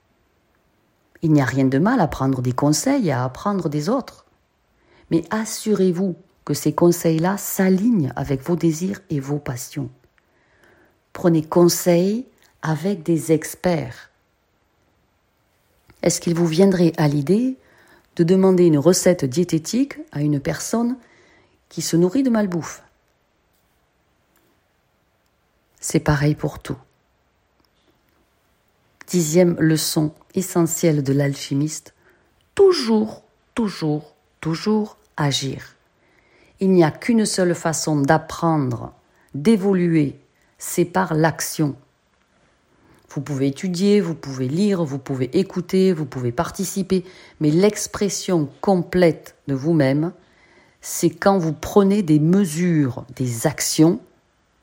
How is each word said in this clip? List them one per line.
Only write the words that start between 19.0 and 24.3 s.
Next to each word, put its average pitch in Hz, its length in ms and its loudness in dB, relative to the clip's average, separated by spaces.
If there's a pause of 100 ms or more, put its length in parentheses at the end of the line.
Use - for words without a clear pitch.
diététique 170 720 -2 (140)
à 147 100 -6
une 147 180 0
personne 233 560 -4 (720)
qui - 140 -10
se 170 140 -2
nourrit 180 260 2
de 262 80 0
malbouffe ? 190 520 -4 (3000)